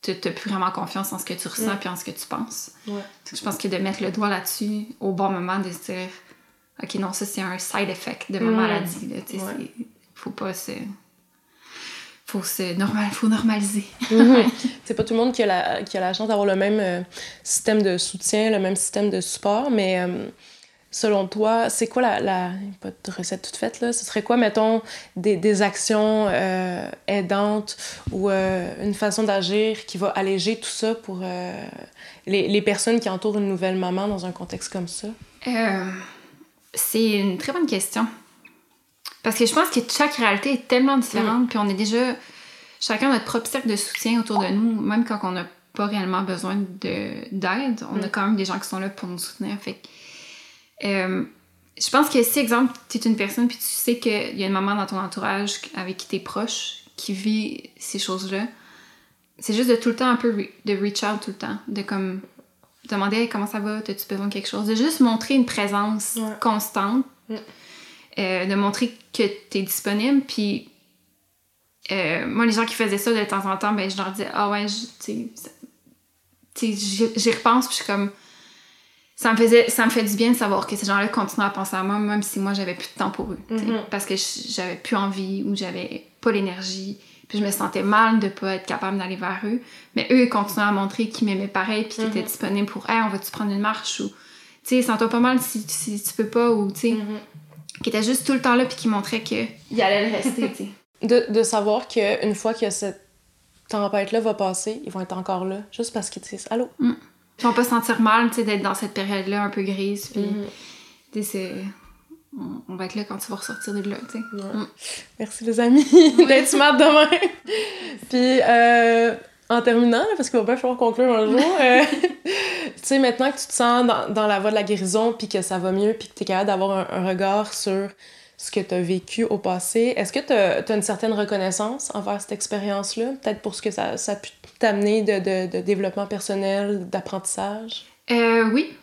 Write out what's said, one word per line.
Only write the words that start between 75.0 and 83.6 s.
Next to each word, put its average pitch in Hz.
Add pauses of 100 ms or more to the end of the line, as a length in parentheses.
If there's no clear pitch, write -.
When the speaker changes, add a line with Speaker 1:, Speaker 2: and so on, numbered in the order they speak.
Speaker 1:
ça, - (1080)
tu 220
sais, -
j'y, 202
j'y 226
repense, 247
puis -
je -
suis 208
comme, 202 (1080)
ça -
me 220
faisait, 233
ça -
me 226
fait 226
du 208
bien 226
de 240
savoir 202
que 208
ces 202
gens-là 202
continuent 202
à 196
penser 190
à 185
moi, 202
même 208
si -
moi, 196
j'avais 185
plus -
de -
temps 190
pour -
eux, - (100)
tu 220
sais, 208